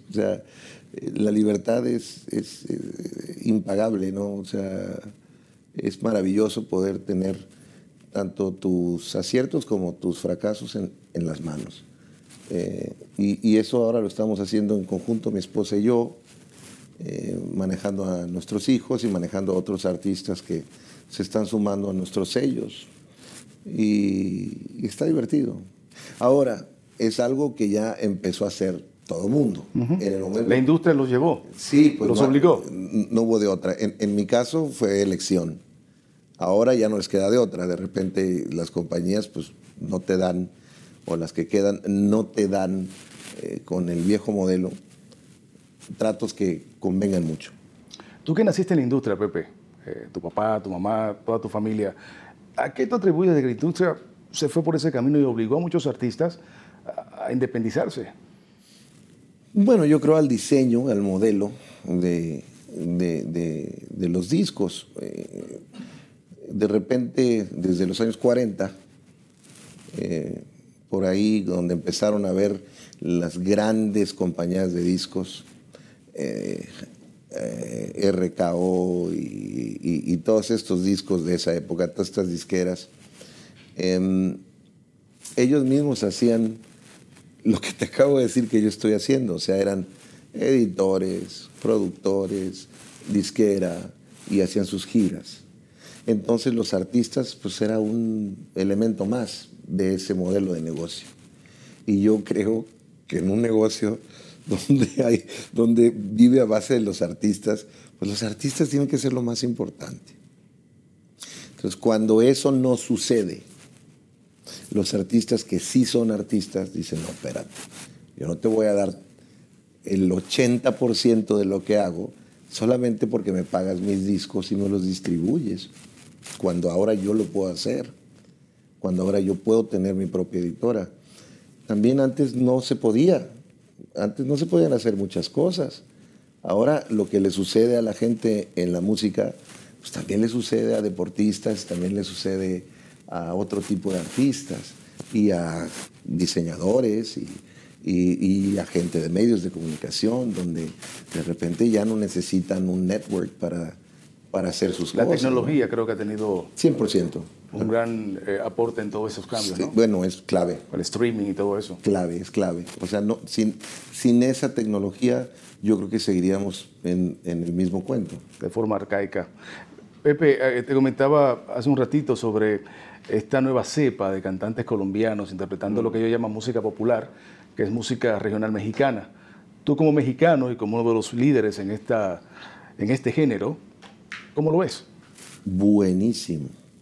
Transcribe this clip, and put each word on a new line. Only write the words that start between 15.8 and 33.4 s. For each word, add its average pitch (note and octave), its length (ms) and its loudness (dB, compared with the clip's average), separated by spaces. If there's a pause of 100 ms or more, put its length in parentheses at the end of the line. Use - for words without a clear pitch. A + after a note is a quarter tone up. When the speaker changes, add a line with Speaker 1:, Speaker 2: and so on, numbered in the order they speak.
Speaker 1:
yo, A#2 320 2 (840)
eh, - 400 -8 (140)
manejando F#2+ 500 -4
a F2+ 220 -4
nuestros F2+ 420 -4
hijos B2+ 340 0
y A#2 60 0
manejando F#2+ 440 -2
a F#2 40 0
otros F#2 300 -2
artistas F2+ 560 -4
que - 200 -6 (460)
se - 140 -8
están G#2+ 240 -2
sumando G2+ 440 -2
a - 40 -4
nuestros F#2 360 -4
sellos. - 560 -4 (800)
Y, G2 920 0 (200)
y - 80 -4
está C#3+ 200 -4
divertido. C#3 500 0 (600)
Ahora, B2+ 500 4 (300)
es A2 200 2
algo C3 380 0
que G#2+ 120 2
ya G#2+ 300 0
empezó F#2+ 460 -2
a G2+ 40 0
hacer F#2+ 360 -4 (220)
todo F2+ 220 -4
mundo. B2+ 360 2 (100)
Speaker 2:
Ujú. B2 200 0
Speaker 1:
En G#2 180 0
el F#2+ 80 -2
momento G#2 280 -2
Speaker 2:
La A#2+ 80 6
industria D#3+ 380 4
los C3+ 140 2
llevó. B2+ 360 2 (120)
Speaker 1:
Sí, D3 400 6
pues G#2+ 120 0
Speaker 2:
Los G#2 120 4
Speaker 1:
no, C3+ 60 8
Speaker 2:
obligó. C#3 440 6
Speaker 1:
no G#2 520 0
hubo A2+ 160 4
de G#2 80 4